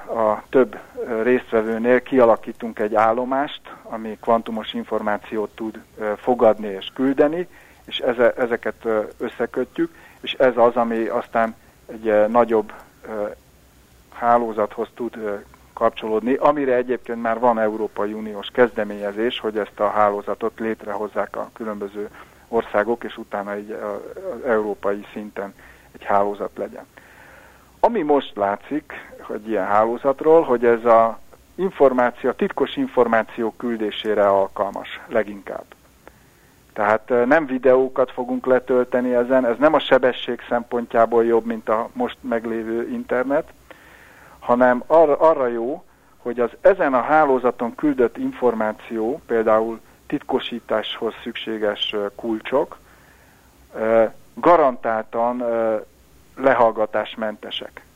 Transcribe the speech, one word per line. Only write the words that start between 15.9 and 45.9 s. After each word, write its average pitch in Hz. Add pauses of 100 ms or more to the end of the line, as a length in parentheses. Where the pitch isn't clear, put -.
amire 143
egyébként 120
már 113
van 117
Európai 107
Uniós 107
kezdeményezés, 104
hogy 110
ezt 101
a 104
hálózatot 104
létrehozzák 104
a 107
különböző 104 (400)
országok, 113
és 107
utána 101
egy, 104
ö, 107 (500)
ö, 135
európai 104
szinten 101 (380)
egy -
hálózat 101
legyen. - (1000)
Ami 220
most 147
látszik, 101 (280)
hogy 110
ilyen 101
hálózatról, 131
hogy 123
ez 117
a 113 (360)
információ, 131
a 113
titkos -
információ 117
küldésére 107
alkalmas 98
leginkább. 104 (1080)
Tehát, 107
ö, 120
nem 147
videókat 131
fogunk 127
letölteni 123
ezen, 123
ez 117
nem 156
a 143
sebesség 127
szempontjából 117
jobb, 117
mint 113
a 113
most 123
meglévő 113
internet, 127 (840)
hanem 123
arra, 156
arra 156
jó, 120 (320)